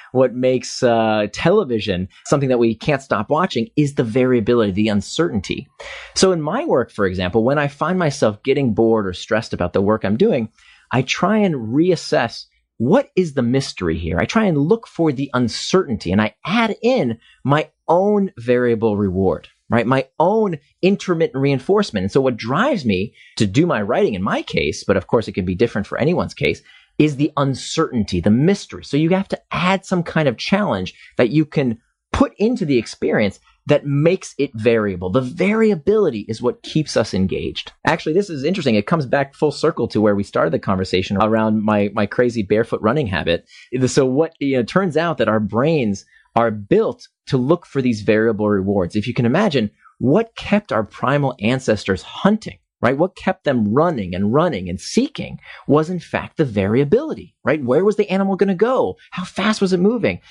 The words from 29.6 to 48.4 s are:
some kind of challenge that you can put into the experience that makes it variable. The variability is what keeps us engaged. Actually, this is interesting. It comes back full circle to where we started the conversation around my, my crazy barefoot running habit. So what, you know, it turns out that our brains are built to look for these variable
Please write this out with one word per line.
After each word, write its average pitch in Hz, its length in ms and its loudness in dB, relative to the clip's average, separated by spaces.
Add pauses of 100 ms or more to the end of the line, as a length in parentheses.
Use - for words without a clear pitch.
some 180 160 -2
kind 160 240 -2
of 120 100 0
challenge 143 580 -2 (240)
that 123 120 4
you 151 140 2
can 131 340 -2 (340)
put 277 240 2
into 214 280 0
the 139 140 2
experience 110 600 -2 (280)
that 143 200 2
makes 151 520 0
it 139 160 0
variable. 104 560 0
The 254 100 2
variability 202 1080 0
is 113 140 -8
what 120 200 -4
keeps - 340 -4
us 117 180 0
engaged. - 580 -4 (140)
Actually, 156 280 0
this 202 140 0
is 139 160 -6
interesting. 156 300 0
It 104 120 2
comes 156 200 0
back 139 280 -2
full 151 180 0
circle 107 360 -2
to 107 120 -2
where 104 160 4
we 101 80 -2
started 151 280 -2
the 127 60 0
conversation 95 580 -2
around 110 460 2
my, 104 320 2
my 107 120 0
crazy 120 360 0
barefoot 107 400 0
running 123 240 0
habit. 85 420 -2 (380)
So 135 180 2
what, 143 360 0
you 139 140 -2
know, 127 60 2
it 107 80 -2
turns 180 280 0
out 160 220 0
that 110 100 2
our 110 120 2
brains 113 640 0 (300)
are 117 160 2
built 120 560 0 (200)
to 143 100 0
look 135 300 0
for 139 140 -6
these 120 200 0
variable 107 480 2